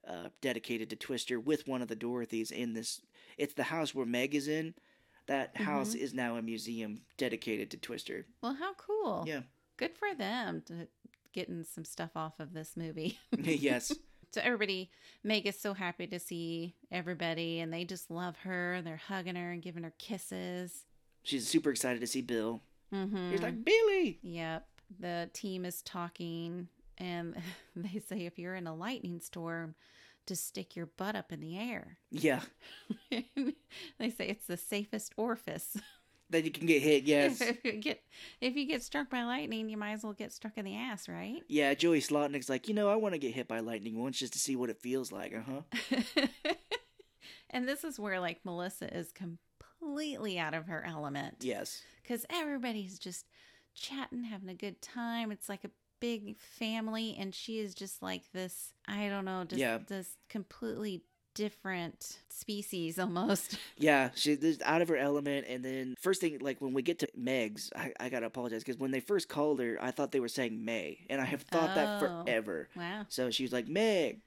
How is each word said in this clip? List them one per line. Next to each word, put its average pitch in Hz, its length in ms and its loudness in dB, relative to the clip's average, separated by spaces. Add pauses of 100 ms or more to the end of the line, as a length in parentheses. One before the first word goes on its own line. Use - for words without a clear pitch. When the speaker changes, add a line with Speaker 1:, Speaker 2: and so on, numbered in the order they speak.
Speaker 1:
uh, 85 220 -8 (120)
dedicated 117 480 -2
to 110 80 -6
Twister 123 420 -2
with 147 280 2
one 131 140 -2
of 120 60 -4
the 117 80 -2
Dorothys 117 560 -2
in 117 220 -2
this. - 280 -6 (360)
It's 143 160 0
the 139 100 0
house 160 320 0
where 131 100 2
Meg 123 300 2
is 143 120 2
in. 160 260 0 (540)
That 135 300 0
house 151 380 2
Speaker 2:
Mm-hmm. - 80 -2
Speaker 1:
is 131 100 -2
now 120 220 0
a 117 60 -2
museum 113 600 -4 (160)
dedicated 110 540 0
to - 60 -8
Twister. - 480 -8 (160)
Speaker 2:
Well, 254 140 -2
how 370 180 -4
cool. 330 540 -2
Speaker 1:
Yeah. 147 140 -2 (360)
Speaker 2:
Good 330 180 -2
for 415 200 -2
them 196 500 -2
to 170 220 -10 (440)
getting 175 320 -6
some 160 220 -12
stuff - 300 -6
off 160 240 -6
of 156 140 -8
this 160 220 -10
movie. 160 480 -4
<laughs> - 80 -6
Speaker 1:
<laughs> - 60 0
Yes. 139 560 4 (400)
Speaker 2:
So - 100 0
everybody, 196 460 2 (340)
Meg 208 220 4
is 202 140 0
so 202 140 0
happy 180 340 -4
to 180 120 -6
see 165 560 -4 (140)
everybody, 165 680 -2
and 160 120 -2
they 170 140 -2
just 175 240 -10
love 170 340 -4
her, 180 320 0
and 170 120 -4
they're 160 80 -6 (120)
hugging 185 280 -4
her 175 160 -4
and 175 100 -6
giving 170 220 -8
her 160 140 -8
kisses. 180 880 -6 (380)
Speaker 1:
She's 127 240 0
super 156 220 6
excited 123 320 2
to 120 60 0
see 127 140 0
Bill. 117 400 2 (320)
Speaker 2:
Mm-hmm. 190 380 0
Speaker 1:
He's 190 100 4
like, 240 240 -2
"Billy!" 392 560 6
Speaker 2:
Yep. 165 460 -4 (320)
The 170 340 -2
team 185 320 -4
is 175 160 -6
talking, 175 880 -6 (280)
and 175 380 -4 (220)
<laughs> - 180 -20
they 185 240 -4
say, 185 260 -6
If 175 140 -10
you're 180 160 -6
in 180 120 -6
a 160 80 -6
lightning 175 440 -4
storm, 165 560 -6 (520)
to 185 80 -4
stick - 400 -6
your 170 120 -4
butt 202 280 -4
up - 160 -6
in 151 100 -8
the 165 160 -6
air. 220 400 -6 (140)
Speaker 1:
Yeah. 143 300 4 (720)
Speaker 2:
<laughs> - 0 - (840)
They 226 120 0
say - 180 -4
it's 202 200 -4
the 175 100 -2
safest 208 600 -4
orifice. 220 600 -2 (520)
Speaker 1:
That 160 160 4
you 160 60 0
can 143 140 -4
get 156 160 10
hit, 143 220 8
yes. 147 520 6
Speaker 2:
<laughs> - 80 -16
If - 20 -
you 214 80 2
get, 214 300 -2 (380)
if 247 140 2
you 285 100 2
get 269 180 0
struck 285 260 -2
by 240 140 0
lightning, 233 460 -2
you 214 80 -4
might 208 160 -2
as 214 100 -6
well 214 100 -4
get 214 200 -8
struck - 240 -8
in 202 80 -4
the 196 100 -6
ass, 226 340 -6
right? 185 380 -6
Speaker 1:
Yeah, 143 260 6
Joey 165 260 8
Slotnick's 143 500 2
like, 131 180 0
"You 214 60 2
know, 208 160 6
I 208 60 8
wanna 208 220 2
get 131 160 0
hit 123 140 -2
by 113 120 0
lightning 110 400 -2
once 127 200 0
just 131 140 -2
to - 60 -2
see 135 160 2
what 123 140 2
it - 80 -2
feels 123 340 -2
like, 95 220 -6
uh-huh." 131 280 -6 (100)
Speaker 2:
<laughs> 262 580 2 (1200)
And 247 180 -2
this 285 160 -2
is 302 160 -6
where, 196 200 0
like, 170 260 -2
Melissa 175 500 -4
is 170 160 -4
completely 220 1300 -6
out 156 140 0
of 160 140 -4
her 165 180 -4
element. 143 600 -4
Speaker 1:
Yes. - 400 -2 (180)
Speaker 2:
'Cause 240 260 -4
everybody's 247 680 -2
just - 280 -10 (460)
chatting, 262 520 -6
having 196 240 -6
a 180 60 -8
good 196 260 -6
time. 233 500 -2
It's - 180 -8
like 196 160 -6
a - 60 -8 (280)
big 214 400 -2
family, 220 760 -2
and 190 180 -4
she 220 240 -4
is 196 160 -4
just - 260 -8
like 185 300 -6
this, - 420 -6 (140)
I 202 220 0
don't 196 160 -2
know, 185 200 -2
just 131 220 2
Speaker 1:
Yeah. 113 200 2
Speaker 2:
this 190 300 -6 (120)
completely 208 760 -6 (300)
different 190 960 -4
species 185 680 -4
almost. 185 640 2
<laughs> - 40 -12 (100)
Speaker 1:
Yeah, 139 380 8
she's 147 460 4
out 160 200 6
of 170 80 6
her 156 80 6
element, 143 500 4
and 127 160 -4
then 131 340 -2
first 185 240 4
thing, 156 180 2
like, 135 220 0
when 131 120 0
we 135 80 6
get 170 180 2
to 143 160 4
Meg's, 120 600 0
I, 135 240 -4
I 123 100 -2
gotta 117 160 0
apologize, 113 380 -2
'cause 123 140 -2
when 131 140 0
they 131 80 2
first 196 300 2
called 147 300 4
her, 117 220 2
I 127 100 0
thought 139 200 0
they 139 80 4
were 120 80 2
saying 113 360 0
May, 107 460 -2
and 135 120 0
I 127 40 2
have 143 180 -2
thought 165 320 4
that 143 220 4
Speaker 2:
Oh. - 0 -
Speaker 1:
forever. 110 800 0
Speaker 2:
Wow. 185 320 -4
Speaker 1:
So 127 240 0
she 131 120 0
was 123 100 -2
like, 120 140 0
"Meg." 185 600 4